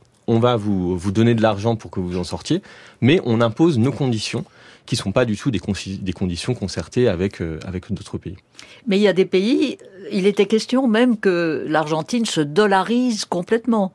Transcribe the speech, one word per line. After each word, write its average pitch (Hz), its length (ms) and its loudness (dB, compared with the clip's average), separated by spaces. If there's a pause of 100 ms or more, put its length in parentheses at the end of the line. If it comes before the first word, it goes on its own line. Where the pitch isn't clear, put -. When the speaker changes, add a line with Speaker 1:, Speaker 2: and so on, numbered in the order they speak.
(280)
Speaker 1:
on 117 100 2
va 123 180 4
vous, 95 400 -2
vous 92 160 -4
donner 113 220 4
de 113 80 0
l'argent 107 340 2
pour - 140 -10
que - 100 -10
vous 90 180 -4
en 90 60 -4
sortiez, 151 380 -4 (400)
mais 143 240 4
on 117 160 2
impose 123 380 2
nos 127 120 2
conditions, 123 540 -4 (440)
qui 131 60 -4
sont 98 160 -4
pas 127 140 4
du 107 120 -2
tout - 140 -4
des 98 80 -2
consi-, 95 400 -6
des 92 140 -6
conditions 90 420 -4
concertées 101 520 -2
avec, 95 340 -2
euh, 80 220 -6
avec 92 300 -8
d'autres - 240 -8
pays. - 200 -12 (500)
Speaker 2:
Mais 190 100 2
il 208 60 2
y 208 40 6
a 190 60 4
des 185 120 2
pays, 240 520 0 (340)
il 190 140 0
était 202 220 2
question 247 400 0
même 233 280 4
que 170 520 0
l'Argentine 156 580 0
se 165 160 -2
dollarise 202 840 2
complètement. 214 680 0